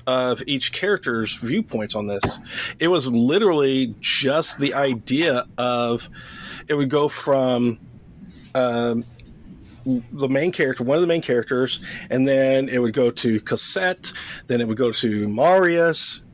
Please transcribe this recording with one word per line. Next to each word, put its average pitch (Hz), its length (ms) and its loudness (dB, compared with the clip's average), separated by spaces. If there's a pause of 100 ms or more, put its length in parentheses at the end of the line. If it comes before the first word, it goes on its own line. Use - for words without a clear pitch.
of 127 400 0
each 139 240 -2
character's 123 640 -2
viewpoints 120 580 -4
on 104 140 -4
this, - 320 -4 (400)
it 160 80 2
was 165 180 2
literally 135 920 2
just - 580 0
the 139 160 0
idea 131 720 0 (100)
of, 120 540 -2 (560)
it 156 80 0
would 143 160 0
go 147 180 2
from, 127 720 2 (800)
um, 120 480 0 (1080)
the 139 160 -2
main 139 220 2
character, 135 320 -2
one 131 140 2
of 170 60 2
the 180 40 4
main 170 160 0
characters, 123 580 0 (300)
and 131 160 2
then 135 420 2
it 127 120 0
would 117 140 0
go 123 160 4
to 113 300 0
Cosette, - 720 -2 (360)
then 120 120 0
it 117 60 0
would 110 120 -2
go 123 120 2
to 107 380 0
Marius, 170 1040 2